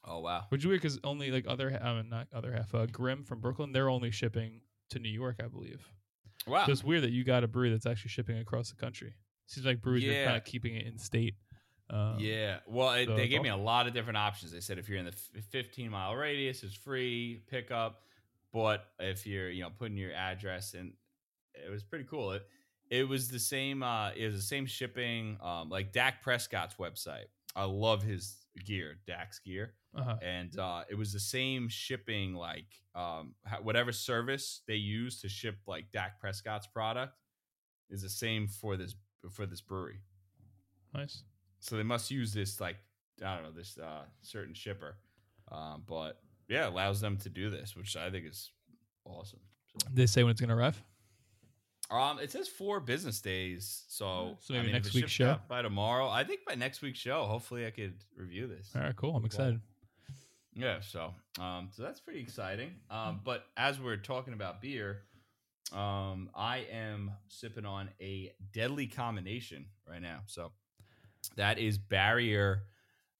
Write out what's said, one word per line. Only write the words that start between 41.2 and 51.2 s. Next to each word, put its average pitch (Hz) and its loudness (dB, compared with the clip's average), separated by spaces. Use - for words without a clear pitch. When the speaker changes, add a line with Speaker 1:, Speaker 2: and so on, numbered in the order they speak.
Speaker 1:
So - -6
they 107 2
must 120 0
use 123 0
this, 98 -2
like, 90 -4
I 95 -2
don't 82 -6
know, 80 -12
this, 85 -14
uh, 78 -10
certain 82 -10
shipper. 98 -8
Um, 78 -10
but 80 -6
yeah, 143 2
it 92 -2
allows 98 2
them 104 0
to 98 -6
do 98 -2
this, 82 -8
which 98 -6
I 87 -4
think 90 -6
is - -12
awesome. - -14
So. - -2
Speaker 2:
They 127 10
say 113 8
when 120 10
it's 113 4
gonna 117 6
arrive? 123 4